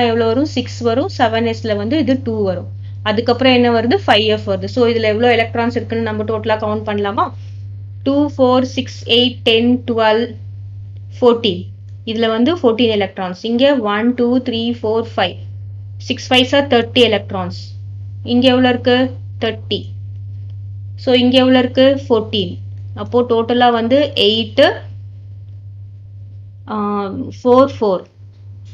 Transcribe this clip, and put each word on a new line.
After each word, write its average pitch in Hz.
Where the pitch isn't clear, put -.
எவ்வளோ 226
வரும்? 277
சிக்ஸ் 254
வரும், 262
செவன் 226
எஸ்ல 214
வந்து 233
இது 262
டூ 220
வரும். 175
அதுக்கப்புறம் 240
என்ன 240
வருது? 233
ஃபைவ் 220
எஃப் 208
வருது. 190
So, 233
இதுல 220
எவ்வளோ 233
electrons 233
இருக்குன்னு 226
நம்ம 214
டோட்டலா 220
count 214
பண்ணலாமா? 208
டூ, 269
ஃபோர், 254
சிக்ஸ், -
எயிட், 247
டென், 240
டுவெல், 226
ஃபோர்டீன். 226
இதுல 226
வந்து 233
fourteen 233
electrons. 190
இங்க 240
one, 226
two, 247
three, 233
four, 226
five, 185
six -
ஃபைவ்ஸா 254
thirty 240
electrons. 196
இங்க 247
எவ்வளோ 254
இருக்கு? 247
thirty. -
So, -
இங்க 247
எவ்வளோ 254
இருக்கு? 254
ஃபோர்டீன். 214
அப்போ 233
டோட்டலா 240
வந்து 240
எயிட், 214
ஆ, 220
four, 262
four. 196